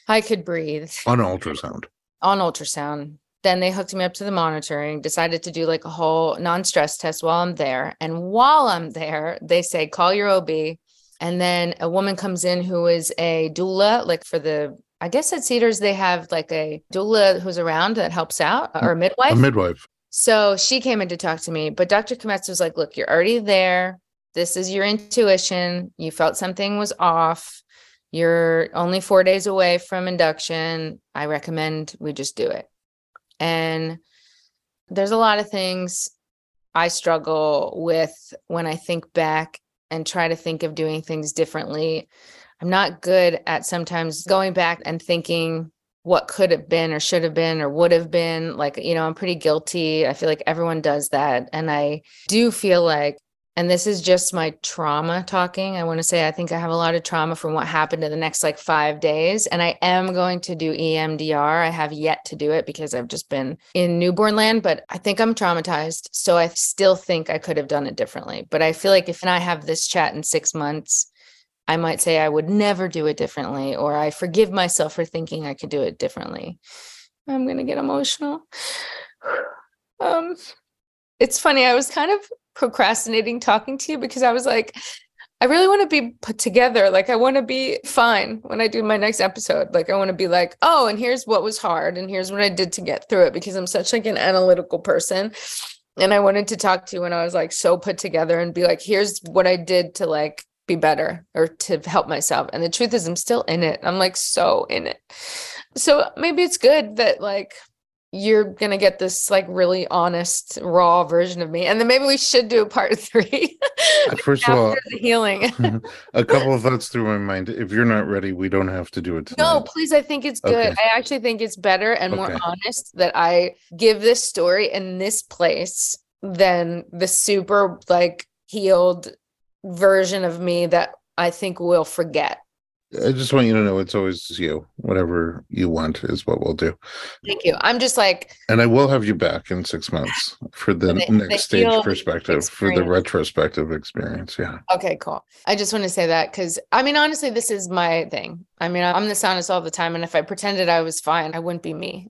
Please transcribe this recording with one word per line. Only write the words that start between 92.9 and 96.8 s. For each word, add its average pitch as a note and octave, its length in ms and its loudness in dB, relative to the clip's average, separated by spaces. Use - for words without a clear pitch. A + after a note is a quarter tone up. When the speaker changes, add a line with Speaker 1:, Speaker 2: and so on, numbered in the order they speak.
Speaker 1:
through F3+ 160 6
it,' C#3+ 80 2
because F#3 220 -8
I'm F#3 120 -6
such, - 260 -2
like, A3 120 -2
an G#3+ 120 -2
analytical F#3 640 2
person." G3 540 -2
And F#3+ 140 2
I G3+ 60 4
wanted G3+ 280 2
to G#3 100 -6
talk F#3 300 0